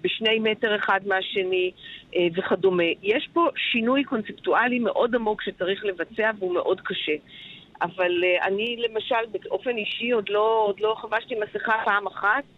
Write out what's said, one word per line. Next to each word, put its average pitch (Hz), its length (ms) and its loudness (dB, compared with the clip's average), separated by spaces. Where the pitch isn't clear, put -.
בשני 220 380 0
מטר 220 380 0
אחד 196 300 0
מהשני", 185 640 0
אה, 175 100 4
וכדומה. 185 460 2
יש 214 300 0
פה 339 140 4
שינוי 247 480 0
קונספטואלי 214 760 0
מאוד 226 360 0
עמוק 214 280 0
שצריך 190 420 -4
לבצע, 208 540 -2
והוא 185 160 -2
מאוד 190 260 0
קשה. - 340 -4
אבל, 175 420 0
אה, 180 220 4
אני, 214 320 -2
למשל, 233 540 0
באופן 240 440 -4
אישי, 220 340 -4
עוד 214 180 0
לא, 220 380 4
עוד 196 140 -2
לא 214 200 2
חבשתי 220 340 -4
מסכה 208 380 -2
פעם 202 220 2
אחת 208 380 0